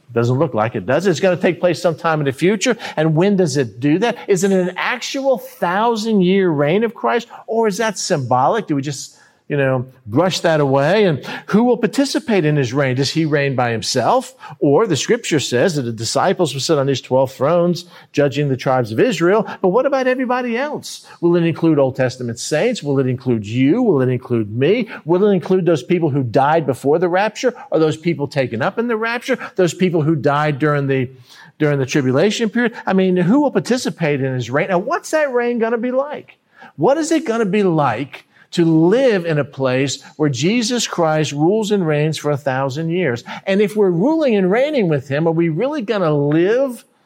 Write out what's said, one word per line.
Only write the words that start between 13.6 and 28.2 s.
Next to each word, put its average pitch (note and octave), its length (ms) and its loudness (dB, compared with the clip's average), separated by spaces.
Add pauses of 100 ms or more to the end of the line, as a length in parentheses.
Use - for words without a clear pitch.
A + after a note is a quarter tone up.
himself? B2+ 640 -2 (260)
Or D#3+ 280 4
the E3 80 0
scripture D#3+ 460 0
says D3 340 0
that C#3+ 60 -2
the A#2+ 100 -4
disciples C3+ 640 -2
will C3+ 80 -6
sit D#3+ 160 0
on C3+ 100 0
these C3+ 140 -2
twelve B2+ 320 0
thrones, E3+ 500 0 (300)
judging C#3+ 340 0
the C3 80 0
tribes B2+ 380 0
of A#2 80 0
Israel. G3 420 2 (180)
But F#3 80 2
what A#3+ 160 2
about C4+ 220 0
everybody B3 500 -2
else? C#4 480 -8 (140)
Will E3+ 160 2
it E3+ 80 2
include D#3+ 360 2
Old C3+ 180 2
Testament B2 420 -4
saints? G3 420 -2
Will C#3+ 160 -2
it C3+ 100 2
include B2 380 -2
you? C3+ 380 2
Will D#3+ 180 2
it B2+ 60 2
include A#2+ 420 -2
me? D3+ 400 0 (140)
Will F3+ 240 2
it G#3 60 4
include F#3 320 0
those E3+ 180 2
people E3+ 280 0
who C#3 120 0
died C#3 420 2
before C#3 320 0
the F3 120 0
rapture? G#3+ 440 0 (200)
Are D#3+ 60 2
those D#3 180 2
people C#3+ 320 -4